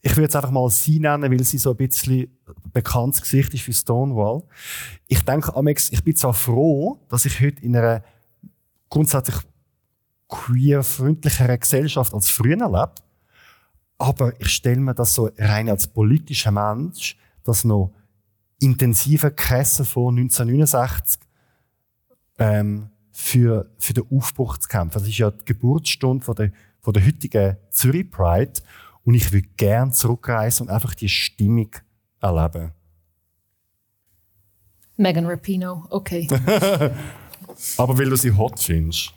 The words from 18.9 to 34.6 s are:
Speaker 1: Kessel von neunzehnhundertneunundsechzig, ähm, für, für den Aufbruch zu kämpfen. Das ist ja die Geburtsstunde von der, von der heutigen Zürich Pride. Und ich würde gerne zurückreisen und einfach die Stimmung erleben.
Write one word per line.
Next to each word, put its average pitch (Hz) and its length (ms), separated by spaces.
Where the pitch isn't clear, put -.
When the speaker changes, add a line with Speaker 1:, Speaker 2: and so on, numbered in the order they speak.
Speaker 1:
Kessel 131 540
von 123 300
neunzehnhundertneunundsechzig, 127 1040
ähm, 104 500
für, 117 680
für - 160
den 120 180
Aufbruch 131 460
zu - 120
kämpfen. 90 300
Das 101 80
ist 104 100
ja 107 140
die - 140
Geburtsstunde 131 800
von 117 120
der, 104 160
von 107 140
der 98 120
heutigen 101 520
Zürich 165 380
Pride. 92 440
Und 120 120
ich 107 180
würde 101 140
gerne 113 340
zurückreisen 117 760
und 92 60
einfach 113 200
die 101 160
Stimmung 107 600
erleben. 82 500